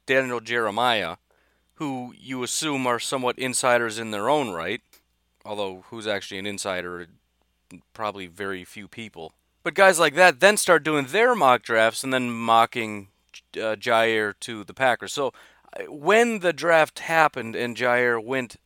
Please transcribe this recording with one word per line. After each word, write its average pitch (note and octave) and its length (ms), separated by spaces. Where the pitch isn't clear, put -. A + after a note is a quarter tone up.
Daniel C3 340
Jeremiah, A2 760
who C3 420
you B2+ 260
assume C3+ 440
are A#2+ 140
somewhat B2+ 380
insiders A#2+ 600
in A2+ 140
their G#2 180
own C#3 220
right, E2+ 280
although G2 460
who's A2+ 160
actually G2+ 320
an F#2+ 80
insider? F2+ 640
Probably G2+ 360
very F#2 360
few G2+ 240
people. G2+ 460
But E3 120
guys F#3+ 240
like D#3 160
that D#3+ 260
then G3+ 160
start D#3+ 280
doing D3+ 220
their A3 280
mock C3 300
drafts A2+ 380
and C3 120
then B2+ 160
mocking, A2+ 800
uh, G#2+ 200
Jaire A2+ 640
to A2 240
the E2+ 80
Packers. A#2 400
So, C3+ 220
uh, D3 140
when G#3+ 460
the E3+ 160
draft D#3 460
happened D3 560
and A#2 200
Jaire A#2+ 480
went B2 420